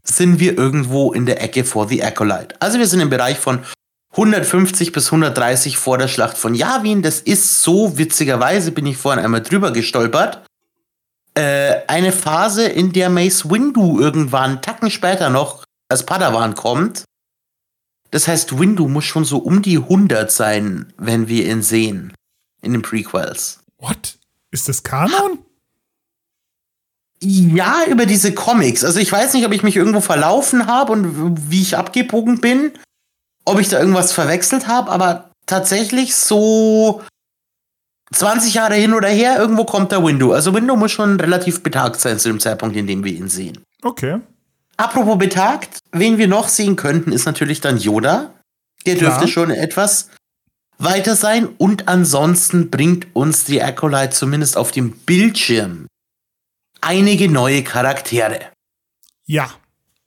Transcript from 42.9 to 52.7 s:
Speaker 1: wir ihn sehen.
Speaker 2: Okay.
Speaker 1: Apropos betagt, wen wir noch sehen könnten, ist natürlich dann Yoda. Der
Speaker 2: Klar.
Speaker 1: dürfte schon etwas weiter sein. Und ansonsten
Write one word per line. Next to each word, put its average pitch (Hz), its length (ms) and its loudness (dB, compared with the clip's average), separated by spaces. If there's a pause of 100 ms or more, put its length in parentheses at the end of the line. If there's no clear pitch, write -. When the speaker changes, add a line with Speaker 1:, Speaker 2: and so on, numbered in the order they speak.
Speaker 1:
wir 98 100 -6
ihn 92 160 -10
sehen. 90 340 -10 (200)
Speaker 2:
Okay. 196 360 -6 (580)
Speaker 1:
Apropos 220 420 0
betagt, 190 580 0 (140)
wen 220 260 2
wir 214 100 4
noch 214 200 2
sehen 202 280 0
könnten, 160 360 -2
ist - 140 -2
natürlich 151 360 -4
dann 135 160 0
Yoda. 110 560 0 (540)
Der 180 80 0
Speaker 2:
Klar. 165 160 2
Speaker 1:
dürfte 139 160 0
schon 165 240 -2
etwas 180 580 -2 (720)
weiter 190 360 0
sein. 220 320 2 (120)
Und 196 280 2
ansonsten 175 840 2